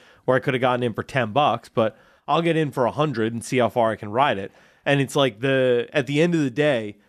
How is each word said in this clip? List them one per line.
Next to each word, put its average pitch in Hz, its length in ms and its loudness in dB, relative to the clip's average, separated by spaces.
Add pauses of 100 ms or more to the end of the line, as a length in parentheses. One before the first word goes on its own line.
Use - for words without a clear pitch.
(240)
where 127 140 2
I - 20 2
coulda 135 200 -2
gotten 123 240 2
in 117 100 -2
for 101 100 -8
ten 113 300 -4
bucks, 120 340 0
but 113 300 0 (280)
I'll 151 160 0
get 170 140 0
in 156 160 0
for 127 140 0
a 104 60 0
hundred 117 420 -2
and 113 100 -8
see - 140 -2
how 117 100 4
far 113 240 0
I 104 60 -6
can 104 140 -12
ride 123 260 2
it." 98 160 -10 (320)
And 143 160 2
it's 127 140 -4
like 131 260 0
the, 127 500 2
at 135 160 -2
the 143 140 0
end 175 140 2
of 165 60 2
the 135 80 0
day, 117 460 -2 (140)